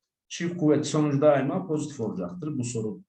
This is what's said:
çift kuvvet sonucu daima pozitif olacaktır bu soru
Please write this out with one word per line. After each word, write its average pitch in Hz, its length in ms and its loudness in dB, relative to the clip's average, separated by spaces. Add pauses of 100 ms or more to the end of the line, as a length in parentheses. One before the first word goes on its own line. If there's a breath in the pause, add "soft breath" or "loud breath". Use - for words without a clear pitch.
(280)
çift 175 300 -6
kuvvet 151 300 4
sonucu 147 340 2
daima 151 460 4
pozitif 151 320 -4
olacaktır 98 580 -6
bu 123 60 -2
soru 107 460 -6